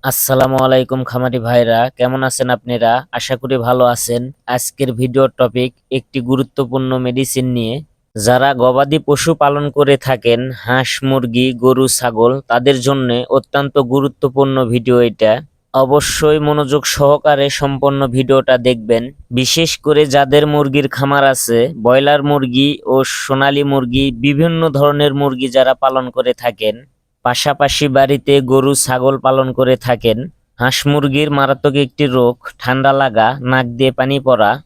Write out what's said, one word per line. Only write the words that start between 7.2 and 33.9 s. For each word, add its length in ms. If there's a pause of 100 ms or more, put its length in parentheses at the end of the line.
নিয়ে। 220 (400)
যারা 380
গবাদি 460
পশু 360
পালন 360
করে 260
থাকেন, 420 (220)
হাঁস, 300 (120)
মুরগি, 520
গরু, 320
ছাগল, 440 (160)
তাদের 340
জন্য 280 (200)
অত্যন্ত 460 (120)
গুরুত্বপূর্ণ 680 (100)
ভিডিও 360
এটা। 320 (400)
অবশ্যই 680
মনোযোগ 480
সহকারে 640
সম্পূর্ণ 560
ভিডিওটা 500
দেখবেন। 460 (280)
বিশেষ 460
করে 280
যাদের 420
মুরগির 420
খামার 360
আছে, 340 (160)
ব্রয়লার 480
মুরগি 460 (160)
ও 100 (180)
সোনালী 500
মুরগি, 420 (160)
বিভিন্ন 480
ধরনের 440
মুরগি 360
যারা 260
পালন 340
করে 260
থাকেন, 420 (480)
পাশাপাশি 640
বাড়িতে 540
গরু, 340
ছাগল 440
পালন 340
করে 240
থাকেন, 400 (400)
হাঁস 280
মুরগির 460
মারাত্মক 460
একটি 300
রোগ 280 (240)
ঠান্ডা 340
লাগা, 340 (140)
নাক 240 (100)
দিয়ে 160